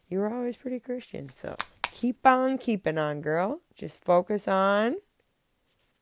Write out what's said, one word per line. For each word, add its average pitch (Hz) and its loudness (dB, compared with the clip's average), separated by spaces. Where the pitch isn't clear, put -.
you 180 -4
were 208 -2
always 240 -6
pretty 254 -6
Christian, 233 -10
so - -12
keep - 0
on 262 4
keeping 190 0
on, 151 -2
girl. 175 -2
Just - -14
focus 190 2
on 202 2